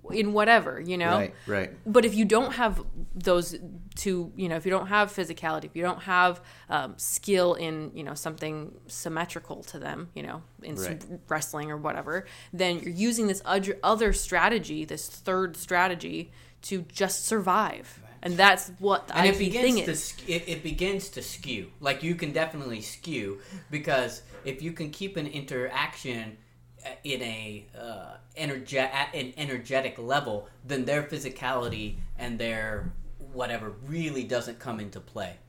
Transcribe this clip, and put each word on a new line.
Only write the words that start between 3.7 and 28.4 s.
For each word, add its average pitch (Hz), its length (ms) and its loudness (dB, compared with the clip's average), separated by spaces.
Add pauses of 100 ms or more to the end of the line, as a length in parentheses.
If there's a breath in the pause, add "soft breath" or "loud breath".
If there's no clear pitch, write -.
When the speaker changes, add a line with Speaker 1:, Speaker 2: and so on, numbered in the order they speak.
Speaker 1:
two, 180 400 0
you 185 120 -2
know, 160 60 0
if 160 100 -4
you 185 60 0
don't 185 160 2
have 208 260 4
physicality, 160 520 -4
if 156 100 -14
you 165 80 -2
don't 175 220 0
have, 180 360 6 (300 loud breath)
um, 135 260 0
skill 180 580 4
in, 156 400 -4
you 156 100 -10
know, 147 100 -8
something 156 580 -6 (140)
symmetrical - 760 -6
to - 160 -12
them, 147 340 -8
you 151 80 -10
know, 160 200 -10 (200)
in 156 120 -10
s- 185 120 -4
Speaker 2:
Right. 170 180 -6 (240)
Speaker 1:
wrestling 151 440 -4
or 151 40 -4
whatever, 151 480 -4 (280 loud breath)
then 175 260 2
you're 170 120 -6
using 220 360 2
this 190 180 0
other, 196 380 0
other 214 300 6
strategy, 170 720 2
this 151 240 -8
third 185 480 -2
strategy, 170 720 0 (320 loud breath)
to 185 200 -4
just - 440 -2
survive. 190 760 0
Speaker 3:
Right. - 100 -20 (100)
Speaker 1:
And 175 140 -2
that's 190 340 8 (100)
what 196 280 4
the - 80 -2
Speaker 3:
And 180 100 8
it 196 100 8
Speaker 1:
Aiki - 20 -4
Speaker 3:
begins 240 380 4
Speaker 1:
thing 185 80 2
Speaker 3:
to 170 80 0
Speaker 1:
is. 151 120 -2
Speaker 3:
sk-, - 240 -8
it, 170 200 -2
it 151 160 -4
begins 180 460 -2
to 123 120 -10
skew. 107 480 -8 (100)
Like, 139 220 0
you 170 140 0
can 156 160 -4
definitely 143 480 -2
skew, 104 600 -8 (300 loud breath)
because 143 520 0 (220 loud breath)
if 135 180 -6
you 165 100 -6
can 156 180 -8
keep 190 260 -8
an 147 120 -4
interaction, 127 1080 -6 (480 soft breath)
uh, 135 40 -10 (160)
in 127 180 -4
a, 110 440 -8 (120)
uh, 101 380 -12 (200)
energe-, 139 380 -6